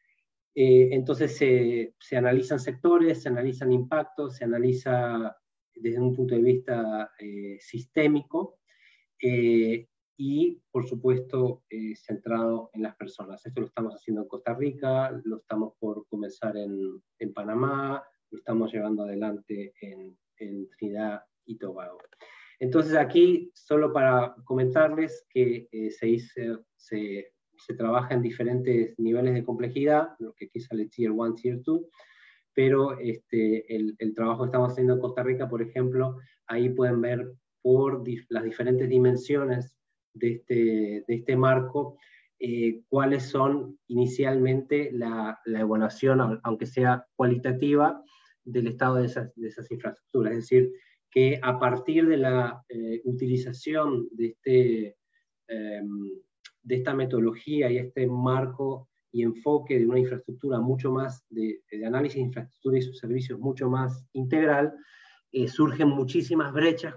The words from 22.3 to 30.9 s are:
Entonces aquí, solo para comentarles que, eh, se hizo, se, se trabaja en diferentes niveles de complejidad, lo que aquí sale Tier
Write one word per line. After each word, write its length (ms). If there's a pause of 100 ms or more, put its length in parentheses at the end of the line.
Entonces 380
aquí, 580
solo 380
para 420 (100)
comentarles 840
que, 420
eh, 200
se 180
hizo, 560 (100)
se, 580 (260)
se 160
trabaja 400
en 80
diferentes 760
niveles 360
de 100
complejidad, 640 (100)
lo 140
que 140
aquí 140
sale 260
Tier 280